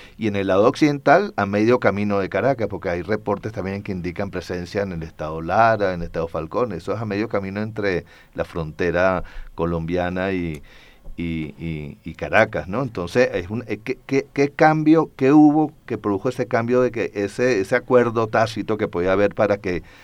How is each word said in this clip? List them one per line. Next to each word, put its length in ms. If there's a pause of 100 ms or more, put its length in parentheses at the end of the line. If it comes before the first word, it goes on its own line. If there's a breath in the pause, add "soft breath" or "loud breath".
(180 loud breath)
Y 100
en 80
el 120
lado 200
occidental, 680
a 100
medio 340
camino 400
de 100
Caracas, 380
porque 220
hay 120
reportes 520
también 280
que 100
indican 380
presencia 540
en 80
el 120
estado 380
Lara, 520
en 80
el 40
estado 220
Falcón, 460
eso 200
es 80
a 40
medio 220
camino 340
entre 440 (300 loud breath)
la 100
frontera 800 (320 loud breath)
colombiana 760
y... 320 (540 loud breath)
y, 420
y, 440
y 120
Caracas, 520
¿no? 140
Entonces, 520
es 160
un, 180
eh, 160
¿qué, 220
qué, 280
qué 160
cambio, 680
qué 160
hubo 400 (120)
que 120
produjo 320
ese 180
cambio 340
de 100
que 220
ese, 460
ese 160
acuerdo 520
tácito 500
que 100
podía 240
haber 240
para 220
que 260 (200 loud breath)